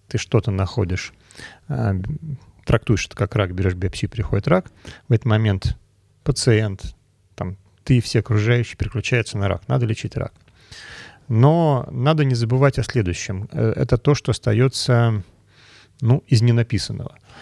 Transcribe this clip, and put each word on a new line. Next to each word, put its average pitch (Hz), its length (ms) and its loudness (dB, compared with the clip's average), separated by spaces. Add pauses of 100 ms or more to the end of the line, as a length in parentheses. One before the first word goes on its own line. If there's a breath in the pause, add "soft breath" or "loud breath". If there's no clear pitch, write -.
ты 120 100 -4
что-то - 320 -2
находишь, 92 640 -4 (540 loud breath)
а, 117 260 -2
б-, 147 420 -8 (300)
трактуешь - 400 0
это - 100 -18
как - 180 -4
рак, 92 200 0
берёшь 92 200 0
биопсию, 90 360 -4
приходит 104 360 -4
рак, 180 240 0 (380 loud breath)
в - 60 4
этот 110 100 2
момент 107 540 0 (440)
пациент, 107 720 0 (400)
там, 92 220 -8 (280)
ты 131 120 4
и 117 60 4
все - 160 -2
окружающие 110 580 0
переключаются - 640 -4
на 98 100 0
рак, 92 200 -2
надо 127 180 0
лечить 110 320 -6
рак. - 160 -8 (960 loud breath)
Но 143 600 4
надо 147 340 2
не 131 100 2
забывать 127 440 2
о 120 40 0
следующем. 98 720 -4
Э, 110 240 0
это 123 220 0
то, 143 160 2
что - 160 -4
остаётся, 117 920 2 (800 soft breath)
ну, 123 260 2
из 113 140 4
ненаписанного. 117 800 0 (240 loud breath)